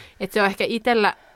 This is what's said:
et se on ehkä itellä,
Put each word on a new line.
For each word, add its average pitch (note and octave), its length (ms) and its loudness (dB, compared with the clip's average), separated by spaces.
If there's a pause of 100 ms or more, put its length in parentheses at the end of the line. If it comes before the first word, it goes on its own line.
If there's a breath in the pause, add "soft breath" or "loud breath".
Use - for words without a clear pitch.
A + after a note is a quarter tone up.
(200 loud breath)
et F#3+ 120 -8
se A3 100 0
on G3 40 4
ehkä G3 220 -2
itellä, A3+ 460 0 (220)